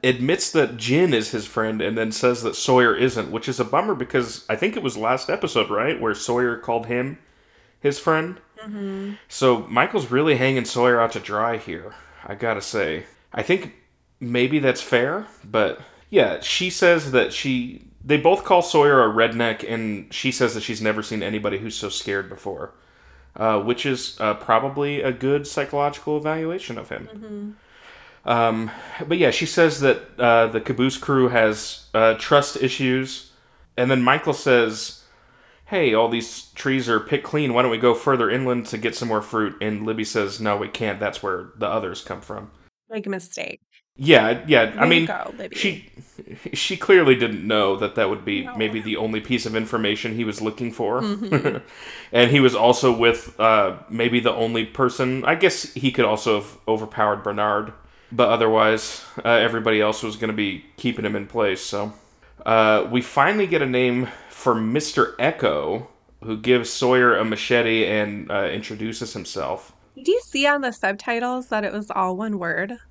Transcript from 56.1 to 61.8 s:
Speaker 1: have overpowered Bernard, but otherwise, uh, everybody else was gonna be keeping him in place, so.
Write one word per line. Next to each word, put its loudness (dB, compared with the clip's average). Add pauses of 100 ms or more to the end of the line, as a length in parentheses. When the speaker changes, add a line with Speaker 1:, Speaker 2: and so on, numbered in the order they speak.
Speaker 1:
have -16 (100)
overpowered 0
Bernard, -2 (380)
but 4
otherwise, 2 (200)
uh, 2
everybody 2
else 0
was -6
gonna -4
be -4 (140)
keeping -4
him -2
in -6
place, -2
so. -6 (540)